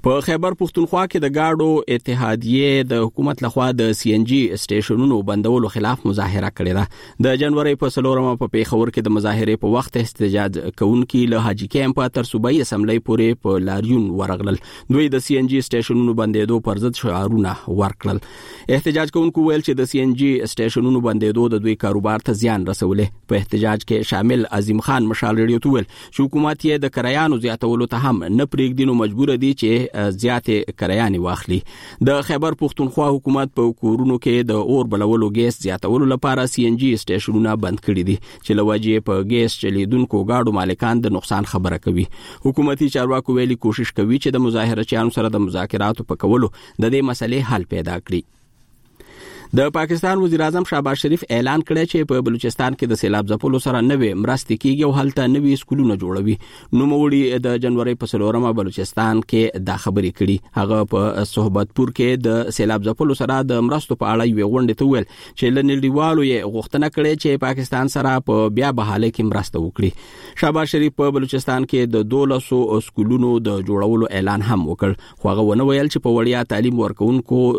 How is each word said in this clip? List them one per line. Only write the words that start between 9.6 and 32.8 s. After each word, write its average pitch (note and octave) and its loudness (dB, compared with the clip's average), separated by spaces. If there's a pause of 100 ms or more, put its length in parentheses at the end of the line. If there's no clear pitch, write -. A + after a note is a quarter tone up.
په G#2+ 2
وخت B2+ -2
احتجاج G2+ -2 (240)
کوونکي A#2+ 2 (100)
له A2 0
حاجي G2+ -4
کیمپ C3+ 0 (200)
تر A#2 -4
صوبایي B2 2
اسمبلۍ A2 0
پورې A#2 2
په F#2+ 0
لاریون A2+ 0 (160)
ورغلل. F#2+ -2 (320)
دوی D3 4
د B2+ 0
سی D3 2
ان B2+ 0
جی C3 0
سټیشنونو A#2+ 0
بندېدو A2 2
پر G2+ -2
ضد A#2+ -2
شعارونه G2 0 (240)
ورکړل. G2 -2 (540)
احتجاج D#3 -2
کوونکو E3 2
ویل D#3 0
چې C3 0
د C3 -2
سی C3 2
ان B2+ 2
جی C#3 4 (220)
سټیشنونو A#2+ 0
بندېدو G#2+ 2
د G#2 -2
دوی A2 0 (100)
کاروبار G2+ -2
ته G#2 0
زیان A2 0
رسولی. G2 0 (180)
په G#2 0
احتجاج G#2+ -2
کې G#2+ 0
شامل A2+ 2 (140)
عظیم G#2+ -2
خان B2 0
مشال A2 0
ریډیو A#2+ 2
ته C#3 4
وویل G#2+ -2
چې - -10
حکومت D3+ 0
یې D3 0
د C3 -4
کرایانو C3+ 0
زیاتولو A#2 -2
ته B2+ 0
هم B2+ 2 (220)
نه C#3 0
پرېږدي، C3 0
نو B2 2
مجبوره B2 2
دي C3+ 2
چې، A#2 0
آه، G#2 0
زیاتې A#2 -2
کرایانې G2 0
واخلي. F2+ -4 (480)
د C#3+ 2
خیبر D3+ -2
پښتونخوا D3 -2